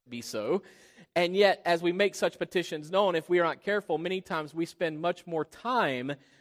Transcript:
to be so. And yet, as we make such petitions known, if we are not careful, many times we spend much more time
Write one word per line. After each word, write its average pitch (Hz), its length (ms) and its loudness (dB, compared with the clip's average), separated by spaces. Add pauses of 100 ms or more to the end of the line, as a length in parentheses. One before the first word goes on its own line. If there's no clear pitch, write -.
to 123 60 -20
be 120 120 -10
so. 117 400 -2 (520)
And 180 220 0
yet, 196 300 6
as 170 160 2
we 175 100 2
make 196 220 0
such - 240 -2
petitions 165 520 -4
known, 190 240 2
if 156 140 -4
we 175 100 4
are 170 60 4
not 151 180 -2
careful, 202 360 -2
many 185 240 -4
times 156 320 -6
we 165 100 -4
spend 160 340 -6
much 170 280 -4
more 160 180 -4
time 143 680 -2 (280)